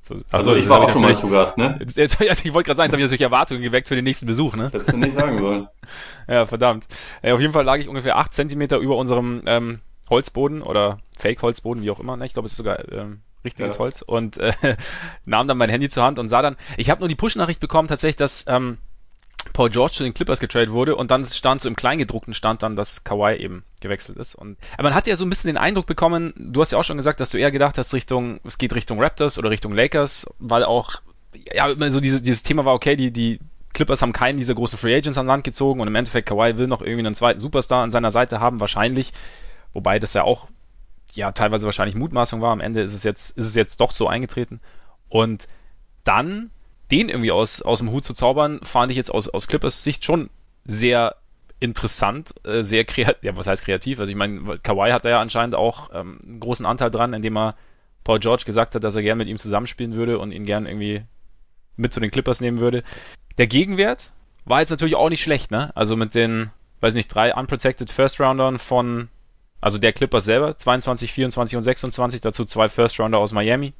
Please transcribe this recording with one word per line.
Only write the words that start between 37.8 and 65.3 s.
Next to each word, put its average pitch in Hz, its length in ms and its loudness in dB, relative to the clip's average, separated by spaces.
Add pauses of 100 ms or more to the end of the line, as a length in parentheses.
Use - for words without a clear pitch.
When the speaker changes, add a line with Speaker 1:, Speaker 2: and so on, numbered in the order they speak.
Speaker 1:
an 117 80 -2
seiner 113 200 2
Seite 117 300 0
haben, 120 200 0
wahrscheinlich. 117 520 0 (640)
Wobei 98 240 0
das - 160 -2
ja 95 80 4
auch, - 260 0 (640)
ja, 101 200 -4
teilweise 107 340 0
wahrscheinlich 104 300 -2
Mutmaßung 120 440 -2
war. 117 120 2
Am 107 80 -2
Ende 110 200 -2
ist 101 140 -2
es 101 80 -6
jetzt, - 340 -4
ist 113 100 -2
es 107 80 0
jetzt 110 260 0
doch 117 100 4
so - 180 -2
eingetreten. 120 520 -4 (480)
Und 110 400 0 (560)
dann 180 460 0 (400)
den 180 180 2
irgendwie 113 240 0
aus, 107 300 0
aus 117 160 0
dem 127 120 -4
Hut 135 140 -4
zu - 80 -6
zaubern, 147 500 2
fand 123 280 0
ich 123 60 -2
jetzt 127 160 -2
aus, 107 160 -2
aus - 200 -2
Clippers - 340 -2
Sicht - 220 -4
schon 170 240 0 (380)
sehr 120 500 2 (420)
interessant, 117 760 -2 (120)
äh, 113 160 0
sehr 110 220 2
krea-, - 380 0
ja, 98 140 -4
was 92 100 -6
heißt 98 180 0
kreativ? 101 360 -2
Also 101 100 -4
ich 98 60 -6
meine, 101 420 -4
Kawhi 101 340 2
hat 120 140 0
da - 20 2
ja 117 120 4
anscheinend 117 340 -2
auch, - 400 -2
ähm, 87 280 -12
einen 113 180 -18
großen 117 260 -4
Anteil 120 240 0
dran, 117 240 0
indem 107 240 -4
er 110 180 -2 (480)
Paul 110 160 2
George 113 240 2
gesagt 113 300 0
hat, 107 100 -2
dass 104 100 -2
er 107 80 0
gern 107 140 2
mit 110 120 -4
ihm 104 100 -8
zusammenspielen 113 560 -4
würde 117 240 0
und 101 120 -6
ihn 95 140 -10
gern 104 220 -2
irgendwie 104 360 -6 (720)
mit 120 160 -2
zu - 80 -4
den 107 100 -2
Clippers 131 320 -2
nehmen 120 180 0
würde. 120 240 2 (540)
Der 123 80 6
Gegenwert 190 680 0 (320)
war 127 160 4
jetzt 156 100 0
natürlich 160 240 0
auch 160 140 4
nicht 165 140 -2
schlecht, 147 280 0